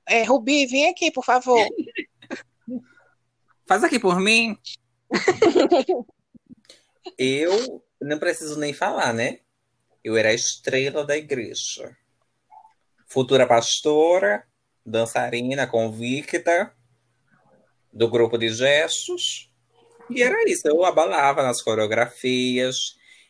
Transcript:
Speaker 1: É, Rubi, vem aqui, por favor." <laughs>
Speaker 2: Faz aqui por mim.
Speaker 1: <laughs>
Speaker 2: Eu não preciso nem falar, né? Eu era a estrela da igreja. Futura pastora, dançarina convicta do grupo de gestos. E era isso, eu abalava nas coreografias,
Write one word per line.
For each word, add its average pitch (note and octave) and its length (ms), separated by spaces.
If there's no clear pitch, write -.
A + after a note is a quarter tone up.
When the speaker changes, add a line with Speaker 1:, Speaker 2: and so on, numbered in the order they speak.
Speaker 1:
É, A3+ 160
Rubi, C4 420
vem C4+ 240
aqui, F4 220
por C4 120
favor." B3 440
<laughs> - 1160
Speaker 2:
Faz G3 180
aqui D4 160
por F3+ 200
mim. A3 380
Speaker 1:
<laughs> E4+ 960
Speaker 2:
Eu E3 640
não D3 180
preciso D#3+ 400
nem D3 140
falar, F3 400
né? A#2+ 260
Eu A2+ 140
era A2 120
a A2 40
estrela C3+ 720
da D3 100
igreja. C3 800
Futura C3 400
pastora, E3 960
dançarina A#2+ 840
convicta B2+ 1040
do A2+ 160
grupo A#2 280
de A2+ 120
gestos. D3 1000
E A#3+ 140
era G#4+ 260
isso, E3+ 180
eu D#3+ 160
abalava D#3 600
nas B2 180
coreografias, B2 1400